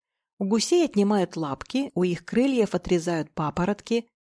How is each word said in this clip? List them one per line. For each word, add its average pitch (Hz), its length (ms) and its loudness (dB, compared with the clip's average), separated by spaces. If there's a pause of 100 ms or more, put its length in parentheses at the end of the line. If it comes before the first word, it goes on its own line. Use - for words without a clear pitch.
(380)
У 202 60 -4
гусей 226 400 2
отнимают 202 500 2
лапки, 160 600 -4
у 180 80 0
их 175 240 -2
крыльев 240 480 0
отрезают 170 560 -2
папоротки, 185 760 -2 (180)